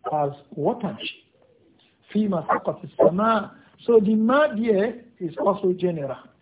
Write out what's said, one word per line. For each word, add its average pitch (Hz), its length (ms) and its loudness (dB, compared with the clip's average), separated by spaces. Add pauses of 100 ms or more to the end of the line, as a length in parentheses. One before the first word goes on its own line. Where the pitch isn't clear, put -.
(120)
has 147 200 -2 (200)
watered. 170 460 -4 (1160)
فِيمَا 196 340 0
سَقَتِ - 400 -4 (120)
السَّمَاءُ. 202 520 2 (340)
So 226 140 6
the 214 160 2
ma 254 400 4
there 220 460 0 (180)
is 165 140 -8 (100)
also 190 300 0
general 156 440 -4 (240)